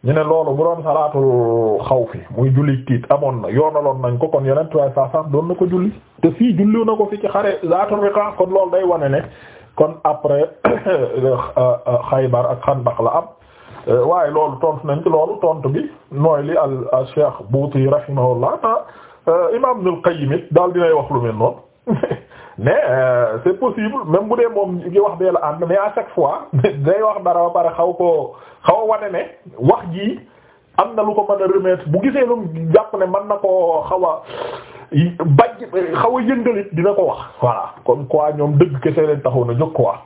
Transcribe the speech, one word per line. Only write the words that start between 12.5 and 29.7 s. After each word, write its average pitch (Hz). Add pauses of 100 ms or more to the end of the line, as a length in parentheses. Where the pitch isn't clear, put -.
ak 123
Xandaq 123
la 113
am. 165 (640)
Waaye 143
loolu 156
tontu 151
nañ 147
ci 180
loolu, 160
tontu 156
bi 240 (220)
mooy 147
li 156
al, 135
al 131
Cheikh 147
Bouti 135
rahimahullah, 127
ah, 175
Imam 247
Ibnul 180
Qayyim 151
it 175
daal 180
dinay 175
wax 139
lu 127
mel 113
noonu. 117 (280)
<laughs> 208 (600)
Mais, 151
euh, 123
c'est 185
possible, 226 (120)
même 185
bu 240
dee 240
moom 196
ngi 180
wax 196
bee 185
la 170
ànd, 160
mais 175
à 202
chaque 220
fois, 156
<laughs> -
day 147
wax 208
dara 175
ba 170
pare 170
xaw 175
koo, 165 (280)
xaw 190
a 220
wane 214
ne 175 (340)
wax 151